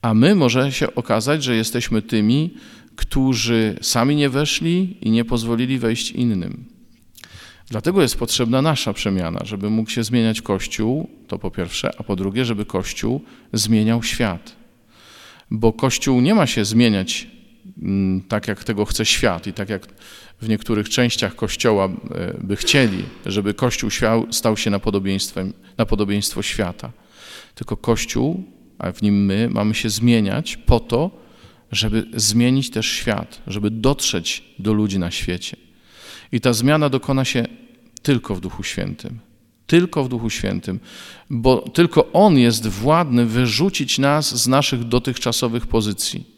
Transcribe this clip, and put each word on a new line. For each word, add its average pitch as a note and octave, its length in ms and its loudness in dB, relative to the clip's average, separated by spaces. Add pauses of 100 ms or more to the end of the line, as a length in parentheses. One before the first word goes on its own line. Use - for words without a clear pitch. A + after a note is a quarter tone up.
A A2+ 120 0
my C#3 220 6
może C3+ 360 4
się - 240 -2
okazać, B2+ 480 0
że B2 120 0
jesteśmy A2+ 460 0
tymi, A#2 520 2 (420)
którzy A#2 840 0
sami C3 340 2
nie D3 140 2
weszli E3 720 -2
i A2 100 0
nie A#2 140 2
pozwolili A#2+ 540 -2
wejść A#2 320 -2
innym. - 680 -4 (920)
Dlatego E3+ 320 0
jest B2+ 140 2
potrzebna B2 460 0
nasza C#3+ 320 0
przemiana, F#2 500 -2
żeby G#2 260 -6
mógł A2 200 0
się A#2 140 -2
zmieniać A2+ 380 2
Kościół, A2 680 -2 (180)
to F2+ 120 -6
po - 120 -6
pierwsze, - 460 -4
a - 60 -10
po G#2 120 -2
drugie, G2 300 -2
żeby G#2+ 200 -2
Kościół A2+ 560 -4 (320)
zmieniał A2+ 500 2
świat. G#2 520 -4 (960)
Bo A2 220 2
Kościół B2+ 480 2
nie F3 140 4
ma F3+ 120 4
się G#2+ 180 0
zmieniać, G#2+ 600 2 (540)
mm, F#2+ 400 0
tak, G#2 260 -4
jak G#2 160 -6
tego G#2 220 -2
chce - 200 -2
świat F#2 420 0
i F#2+ 60 -8
tak, G2+ 160 -8
jak G2+ 180 -6 (540)
w A2 80 -6
niektórych G#2+ 400 0
częściach A#2+ 460 0
Kościoła, G#2 500 0
e, F#2+ 40 -2 (540)
by G2 120 -4
chcieli, G#2 480 2 (220)
żeby G2 280 -2
Kościół A#2 360 -2
świał-, A2+ 420 0
stał A2 260 0
się - 120 -2
na G2+ 100 0
podobieństwem, F#2+ 720 -2 (240)
na A2+ 80 2
podobieństwo G2+ 560 -2
świata. - 500 -6 (640)
Tylko - 220 -8
Kościół, B2+ 680 -2 (360)
a F2+ 120 -6
w - 100 -8
nim G2+ 240 4
my, G#2 260 0
mamy G#2+ 240 0
się - 140 -4
zmieniać A2 680 0
po A#2+ 220 4
to, C#3+ 320 -2 (600)
żeby A2 420 0
zmienić A#2+ 560 2
też A2 220 -4
świat, - 560 -4
żeby G#2 240 -2
dotrzeć A2 720 -2 (160)
do G#2 140 0
ludzi G#2 260 0
na E2+ 120 -2
świecie. - 460 -6 (720)
I A#2+ 100 -2
ta B2 120 2
zmiana C#3+ 360 4
dokona C3 360 0
się A#2 200 -2 (560)
tylko A#2 340 0
w F2+ 60 -8
Duchu F#2 220 -10
Świętym. F#2+ 560 -8 (480)
Tylko F3 360 4
w B2 60 -4
Duchu A#2 200 -4
Świętym, F#2+ 500 -4 (500)
bo C3 280 4
tylko - 540 2
On F3+ 260 6
jest A2+ 300 4
władny A#2+ 580 2
wyrzucić B2 720 0
nas C#3 440 2
z A#2 40 0
naszych C3 360 2
dotychczasowych A#2+ 840 -2
pozycji. - 580 -2 (120)